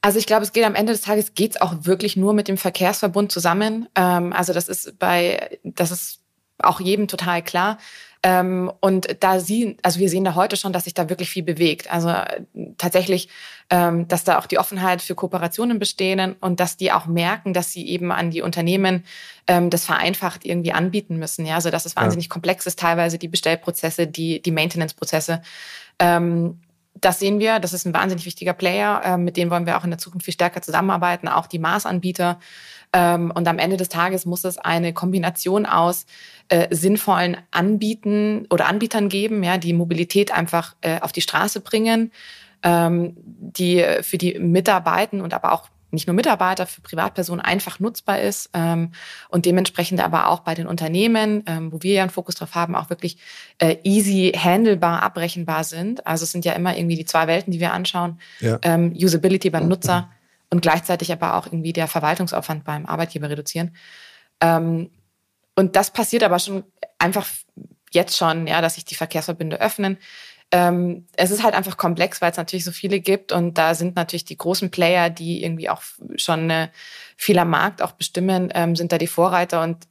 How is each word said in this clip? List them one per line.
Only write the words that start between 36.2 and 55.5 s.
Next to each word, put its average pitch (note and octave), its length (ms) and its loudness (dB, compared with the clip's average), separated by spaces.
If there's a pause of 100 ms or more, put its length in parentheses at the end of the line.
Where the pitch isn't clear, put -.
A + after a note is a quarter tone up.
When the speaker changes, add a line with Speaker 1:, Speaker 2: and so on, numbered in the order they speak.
Speaker 1:
äh, F3 260 4
sinnvollen F3+ 600 2 (140)
Anbieten G#3+ 1000 0
oder E3 180 2
Anbietern G#3 420 0
geben, G3+ 340 0
ja, F3+ 160 2
die E3+ 140 0
Mobilität E3+ 580 2
einfach, E3+ 500 -2
äh, E3 180 -2
auf - 120 -6
die F3 100 -4
Straße G3 400 -2
bringen, A3+ 500 0 (520)
ähm, E3+ 520 2
die F3+ 720 0 (160)
für - 160 -6
die F3 220 -2
Mitarbeitenden F3+ 840 2
und E3+ 120 -4
aber - 180 0
auch - 160 -4 (220)
nicht D#3+ 160 -4
nur F3 80 0
Mitarbeiter, F#3+ 520 2
für - 140 -16
Privatpersonen F3 600 -4
einfach - 360 -2
nutzbar G3+ 420 -2
ist, - 320 -4
ähm, E3 380 0 (380)
und F3 160 0
dementsprechend F3+ 580 0
aber E3 240 2
auch F3 120 4
bei E3 160 -4
den E3+ 120 -6
Unternehmen, G#3 800 0
ähm, D#3+ 240 -6
wo D#3 100 -10
wir F#3 120 0
ja F#3+ 100 4
einen F3+ 80 -2
Fokus - 240 -6
drauf - 200 -12
haben, E3+ 200 -2
auch E3+ 140 -4
wirklich, F3 280 -8 (420)
äh, E3 240 4
easy G3 520 4
handelbar, F3+ 680 4
abrechenbar E3+ 600 -2